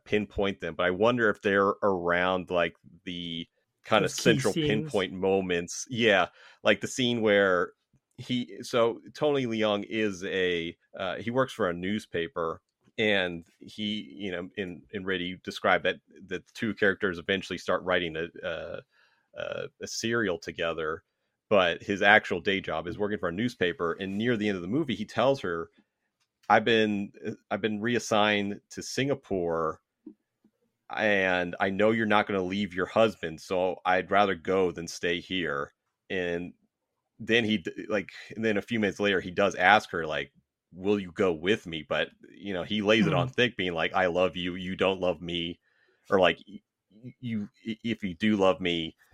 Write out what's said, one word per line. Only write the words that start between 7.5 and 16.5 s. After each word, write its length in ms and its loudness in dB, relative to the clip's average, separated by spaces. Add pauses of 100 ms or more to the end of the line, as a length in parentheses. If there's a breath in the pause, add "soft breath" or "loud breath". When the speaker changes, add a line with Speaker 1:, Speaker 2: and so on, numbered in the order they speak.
Speaker 1:
he, 460 -8
so 380 0 (120)
Tony 320 0
Leung 420 0
is 380 -2
a, 500 0 (220)
uh, 200 -6
he 140 -10
works 220 -2
for 160 0
a 40 -2
newspaper, 880 -4 (360)
and 480 0 (140)
he, 420 -8 (160)
you 140 -8
know, 260 -8
in, 240 -8 (100)
in 140 -10
Ready, 200 -2
you 120 -8
described 480 0
that 140 -2 (260)
the 160 -8 (120)